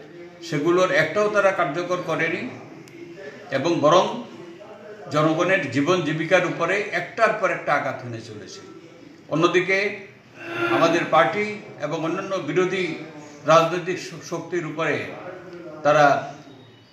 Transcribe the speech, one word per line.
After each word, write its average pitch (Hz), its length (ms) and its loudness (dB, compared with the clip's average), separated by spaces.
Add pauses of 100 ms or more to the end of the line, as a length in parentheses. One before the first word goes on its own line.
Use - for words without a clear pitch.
(480)
সেগুলোর 160 420 4 (120)
একটাও 208 340 2
তারা 196 160 6
কার্যকর 175 480 -2 (100)
করেনি 165 320 -2 (1080)
এবং 139 200 0 (100)
বরং 170 240 6 (1040)
জনগণের 165 500 2 (100)
জীবন 147 340 2
জীবিকার 160 460 2
উপরে 170 240 -2 (240)
একটার 220 380 0
পর 185 200 0
একটা 160 160 -4
আঘাত 135 280 -2
হেনে 120 280 -10
চলেছে। 98 320 -14 (680)
অন্যদিকে 175 480 2 (920)
আমাদের 165 320 4 (100)
পার্টি 165 320 4 (400)
এবং 151 120 -4 (100)
অন্যান্য 190 260 -4 (140)
বিরোধী 180 380 0 (680)
রাজনৈতিক 165 540 4
শ-, - 240 -14
শক্তির 165 420 -6
উপরে 151 240 -2 (880)
তারা 147 200 8 (880)